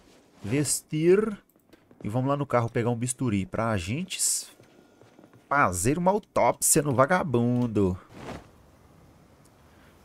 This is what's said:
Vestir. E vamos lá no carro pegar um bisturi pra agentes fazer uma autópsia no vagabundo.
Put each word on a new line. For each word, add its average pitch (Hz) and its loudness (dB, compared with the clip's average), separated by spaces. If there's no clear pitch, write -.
Vestir. 160 0
E 107 -8
vamos 127 -2
lá 143 0
no 139 -4
carro 117 0
pegar 120 0
um 120 0
bisturi 113 -2
pra 113 -4
agentes 107 -4
fazer 123 2
uma 180 2
autópsia 139 2
no 143 0
vagabundo. 120 2